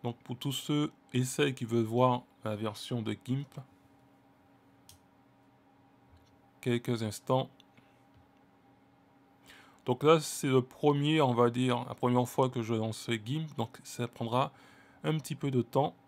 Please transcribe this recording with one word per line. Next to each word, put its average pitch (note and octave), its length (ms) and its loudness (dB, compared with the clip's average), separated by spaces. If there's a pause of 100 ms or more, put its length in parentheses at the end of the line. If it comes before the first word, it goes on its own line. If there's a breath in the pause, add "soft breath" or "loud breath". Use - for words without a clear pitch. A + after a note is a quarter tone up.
Donc A#2+ 140 -4
pour B2 200 -12
tous C#3 140 -4
ceux D3 400 -2 (200)
et B2+ 120 0
celles C3+ 320 0
qui B2 80 -6
veulent A2+ 180 0
voir B2 400 2 (220)
la G#2+ 100 -4
version A2 480 -6
de G#2+ 120 -4 (100)
gimp, C3 340 -6 (3000)
quelques A#2+ 420 0
instants. C3 480 -2 (2250 loud breath)
Donc B2+ 200 -2
là, D#3 160 8
c'est - 260 -6
le C3 160 4
premier, D3 580 2
on B2+ 140 4
va A#2+ 160 4
dire, B2 380 0
la - 80 -10
première B2 320 2
fois C3 200 2
que B2 140 -4
je A2+ 120 -2
lance A2 360 -4
gimp, C3 460 -4
donc A2+ 260 -6
ça - 240 -8
prendra B2 460 -2 (500 loud breath)
un D#3 160 -2
petit C#3+ 160 -8
peu C#3 160 -4
de B2+ 120 2
temps. C#3+ 320 0 (140)